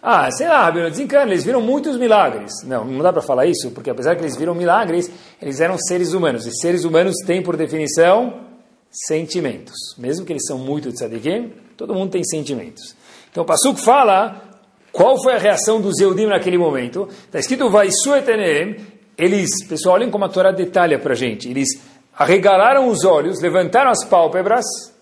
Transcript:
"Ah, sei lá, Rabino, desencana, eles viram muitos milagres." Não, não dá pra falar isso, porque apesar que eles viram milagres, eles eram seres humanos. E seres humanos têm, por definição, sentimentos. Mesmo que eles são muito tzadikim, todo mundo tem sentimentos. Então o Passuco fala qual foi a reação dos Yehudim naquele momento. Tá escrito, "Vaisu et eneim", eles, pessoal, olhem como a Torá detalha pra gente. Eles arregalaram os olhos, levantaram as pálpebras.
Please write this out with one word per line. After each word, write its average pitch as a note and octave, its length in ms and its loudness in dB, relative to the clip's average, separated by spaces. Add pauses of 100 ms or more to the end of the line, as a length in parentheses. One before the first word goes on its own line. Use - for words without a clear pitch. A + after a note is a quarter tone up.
"Ah, E3+ 300 2
sei C#4 160 -4
lá, D4 180 4
Rabino, E3 260 0
desencana, C4+ 420 0
eles D#3+ 120 0
viram A#3+ 160 0
muitos C#4 360 -2
milagres." F3 560 2 (120)
Não, B2 200 -6
não C3 180 -6
dá F3+ 100 4
pra D#3 100 0
falar C3 240 2
isso, C3 240 -2
porque - 200 -10
apesar C3 240 -2
que F3 80 -6
eles C#3 140 -6
viram E3 180 -4
milagres, F3 560 0 (300)
eles C#3 200 -8
eram F3 180 0
seres F3+ 340 -2
humanos. C#3 340 -2
E A#2 60 -10
seres F3 320 -2
humanos E3+ 320 2 (100)
têm, F3+ 160 -2
por E3+ 140 -4
definição, E3 840 0 (500)
sentimentos. D#3 840 -6 (240)
Mesmo D3 260 -8
que E3+ 80 -10
eles C#3 140 -6
são C3+ 120 -8
muito C3 340 -6
tzadikim, B2+ 600 -6 (240)
todo - 180 -8
mundo F#3+ 160 -4
tem F#3 120 -4
sentimentos. B2+ 720 -8 (360)
Então E3 120 -6
o D#3+ 40 -4
Passuco F#3 340 0
fala A3 640 4 (500)
qual C4 300 4
foi B3+ 120 2
a A3 40 0
reação G#3 420 2
dos F#3+ 180 -2
Yehudim F#3+ 280 2
naquele F#3 320 0
momento. D3+ 500 -2 (220)
Tá - 80 -6
escrito, B3+ 320 -2
"Vaisu G#3 440 2
et C#4 140 0
eneim", G3 480 0 (400)
eles, F3+ 500 0
pessoal, D#3+ 280 0
olhem A3+ 160 0
como G3+ 140 -2
a F#3 40 -4
Torá F#3 240 2
detalha F3 460 0
pra C3+ 160 -2
gente. A2+ 340 -6
Eles C3 320 -4 (360)
arregalaram G3 720 4
os G3 160 0
olhos, E3+ 360 2
levantaram F3+ 500 2
as G#3 140 -2
pálpebras. F#3 640 2 (360)